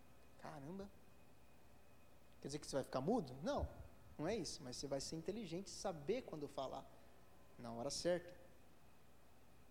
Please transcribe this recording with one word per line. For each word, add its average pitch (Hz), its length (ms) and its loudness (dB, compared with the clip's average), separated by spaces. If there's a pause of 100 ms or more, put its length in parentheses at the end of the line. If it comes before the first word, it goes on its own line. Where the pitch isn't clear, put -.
(420)
Caramba! 160 480 -4 (1500)
Quer - 80 -2
dizer 147 100 0
que - 80 -6
você - 80 0
vai 131 80 8
ficar - 160 4
mudo? 151 420 8
Não, 240 240 6 (540)
não 151 80 4
é 220 80 6
isso. 175 300 0
Mas 123 100 -4
você - 100 -2
vai 135 140 4
ser - 160 -2
inteligente 185 520 0
e - 40 -6
saber 190 520 4
quando 151 220 -2
falar 135 400 0 (720)
na 120 140 -4
hora 117 180 2
certa. - 540 4 (1300)